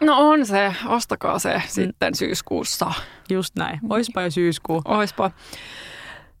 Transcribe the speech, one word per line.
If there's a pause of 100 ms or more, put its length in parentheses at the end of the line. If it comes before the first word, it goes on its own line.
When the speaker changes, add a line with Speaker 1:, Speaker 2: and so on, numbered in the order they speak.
Speaker 1:
No
on
se, (120)
ostakaa
se
Speaker 2:
Mm.
Speaker 1:
sitten
syyskuussa. (380)
Speaker 2:
Just
näin, (100)
oispa
jo
syyskuu.
Speaker 1:
Oispa. (1120)